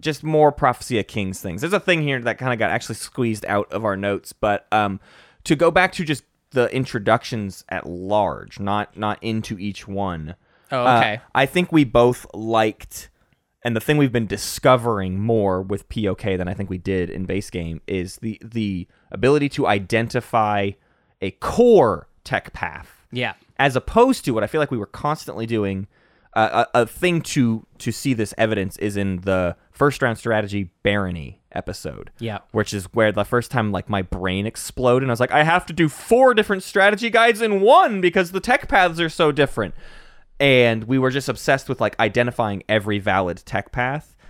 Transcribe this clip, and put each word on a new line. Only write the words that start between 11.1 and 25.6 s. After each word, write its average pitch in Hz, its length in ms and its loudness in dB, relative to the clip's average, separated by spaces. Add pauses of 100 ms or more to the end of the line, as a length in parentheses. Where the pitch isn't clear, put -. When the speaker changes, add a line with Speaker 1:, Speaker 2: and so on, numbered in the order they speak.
Speaker 1:
I 135 120 2
think 175 260 -2
we 156 100 6
both 120 500 4
liked, 110 760 -2 (580)
and 117 80 -2
the 110 60 -2
thing 151 160 0
we've 139 160 2
been 117 140 -2
discovering 101 920 0
more 101 440 0
with 98 260 -8
P 107 180 -4
O 92 80 0
K 95 220 -4
than 90 120 -4
I 90 60 -4
think 98 140 -8
we 92 80 -6
did 90 320 -2
in 92 160 -8
base 92 240 -6
game 82 380 -8
is 92 300 -6
the, 113 280 -10
the 107 420 -6 (240)
ability 139 380 2
to 135 180 -4
identify 104 1040 0 (500)
a 95 80 -4
core 170 760 4 (180)
tech - 280 -6
path. - 580 -12
Speaker 2:
Yeah. 120 220 -4 (260)
Speaker 1:
As 135 160 2
opposed 240 520 2
to 135 60 2
what 110 120 0
I 107 40 -2
feel 156 120 -2
like 143 100 -2
we 131 60 -4
were 104 80 -4
constantly 117 600 -6
doing 98 400 -4 (500)